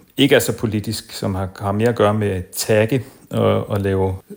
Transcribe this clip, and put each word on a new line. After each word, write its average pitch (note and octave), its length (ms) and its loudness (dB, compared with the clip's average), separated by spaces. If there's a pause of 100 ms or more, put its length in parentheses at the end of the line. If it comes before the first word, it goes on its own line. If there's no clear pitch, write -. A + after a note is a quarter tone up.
(180)
ikke C#3 180 4
er A#2+ 40 6
så - 180 -2
politisk, A2 560 -4
som G2+ 220 -4
har, F#2+ 140 -4 (100)
har G2+ 120 -4
mere G#2+ 180 2
at A2+ 60 -2
gøre G#2 180 4
med G#2+ 140 0
at F#2 180 -4 (100)
tagge A2 480 2 (260)
og, G#2 400 0
og G#2 120 -2
lave, F#2+ 340 0 (220)